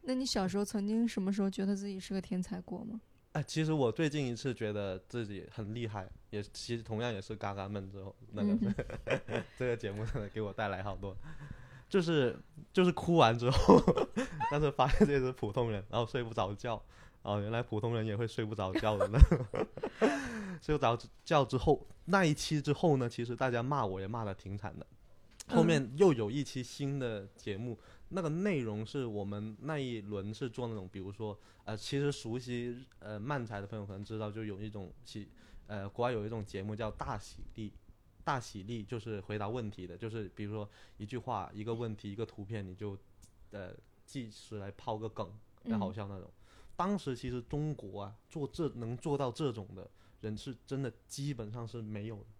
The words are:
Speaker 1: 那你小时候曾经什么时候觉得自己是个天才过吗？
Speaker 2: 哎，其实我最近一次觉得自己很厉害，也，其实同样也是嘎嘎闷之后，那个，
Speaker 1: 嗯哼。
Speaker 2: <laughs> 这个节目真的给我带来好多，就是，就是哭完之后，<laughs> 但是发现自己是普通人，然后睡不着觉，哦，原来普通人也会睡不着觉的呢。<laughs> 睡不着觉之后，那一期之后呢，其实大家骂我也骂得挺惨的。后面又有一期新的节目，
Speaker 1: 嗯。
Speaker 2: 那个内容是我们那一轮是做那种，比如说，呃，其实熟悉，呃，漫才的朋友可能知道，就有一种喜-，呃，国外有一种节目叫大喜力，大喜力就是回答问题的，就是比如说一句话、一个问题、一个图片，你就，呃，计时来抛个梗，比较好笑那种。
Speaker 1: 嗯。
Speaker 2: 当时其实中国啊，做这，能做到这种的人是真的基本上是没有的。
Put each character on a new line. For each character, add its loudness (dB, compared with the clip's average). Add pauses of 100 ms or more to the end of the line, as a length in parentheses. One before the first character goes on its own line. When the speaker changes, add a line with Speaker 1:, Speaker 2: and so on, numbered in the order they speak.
Speaker 1:
那 -2
你 -2
小 2
时 0
候 2
曾 -2
经 2
什 -2
么 0
时 0
候 2
觉 -2
得 2
自 -6
己 -8
是 -8
个 0
天 -2
才 -6
过 -8
吗？ -8 (320)
Speaker 2:
哎， 0
其 0
实 2
我 4
最 2
近 0
一 -2
次 -2
觉 -2
得 -2
自 -4
己 -8
很 -6
厉 -4
害， -6 (220)
也， -4
其 -6
实 -6
同 -4
样 0
也 -4
是 -8
嘎 -4
嘎 -4
闷 -6
之 -12
后， -12 (200)
那 -2
个， 4
Speaker 1:
嗯 2 (540)
哼。 -2
Speaker 2:
<laughs> -18
这 0
个 2
节 -4
目 -2
真 -2
的 -6
给 -4
我 -2
带 -2
来 -2
好 -4
多， -6 (760)
就 4
是， 4 (360)
就 6
是 8
哭 4
完 10
之 4
后， 8 (280)
<laughs> -2
但 0
是 4
发 4
现 8
自 4
己 6
是 2
普 -4
通 2
人， -4
然 2
后 2
睡 -2
不 -8
着 0
觉， -4 (380)
哦， 0
原 -2
来 0
普 -2
通 0
人 0
也 -2
会 0
睡 -4
不 -2
着 0
觉 2
的 4
呢。 2 (840)
<laughs> 2
睡 2
不 2
着 6 (240)
觉 6
之 2
后， 6 (200)
那 8
一 8
期 2
之 2
后 6
呢， 2
其 -4
实 -4
大 2
家 2
骂 2
我 -2
也 -4
骂 -2
得 -2
挺 -8
惨 -8
的。 -12 (640)
后 8
面 4
又 8
有 2
一 0
期 -4
新 -4
的 -4 (100)
节 -6
目， -4
Speaker 1:
嗯。 -12 (320)
Speaker 2:
那 -2
个 0
内 2
容 -2
是 -2
我 -2
们 -4
那 -4
一 -4
轮 -4
是 -6
做 -4
那 -4
种， -8
比 -10
如 -8
说， -6 (260)
呃， -6
其 -2
实 2
熟 -4
悉， -6 (140)
呃， -8
漫 -4
才 -6
的 -8
朋 -8
友 -6
可 -10
能 -8
知 -8
道， -4
就 -8
有 -6
一 -6
种 -10 (140)
喜-， -12 (400)
呃， -6
国 -2
外 2
有 -2
一 -4
种 -4
节 -6
目 -4
叫 -4
大 -6
喜 -12 (140)
力， -8 (540)
大 0
喜 -10
力 -6
就 -6
是 -6
回 -4
答 -2
问 -2
题 -10
的， -12
就 -8
是 -6
比 -6
如 -6
说 -6 (300)
一 -10
句 -6
话、 -4
一 -8
个 -2
问 -2
题、 -8
一 -6
个 -2
图 -10
片， -6
你 -10
就， -6 (540)
呃， -10 (320)
计 -8
时 -12
来 -8
抛 -6
个 -6
梗， -6 (320)
比 -6
较 2
好 0
笑 -6
那 -8
种。 -14
Speaker 1:
嗯。 -20 (200)
Speaker 2:
当 2
时 -2
其 -6
实 -2
中 -2
国 -10
啊， -10 (160)
做 -4
这， -2
能 -6
做 -2
到 2
这 0
种 -8
的 -12 (360)
人 -4
是 -8 (100)
真 -4
的 -2 (160)
基 -4
本 -8
上 -8
是 -8
没 -6
有 -6
的。 -14 (160)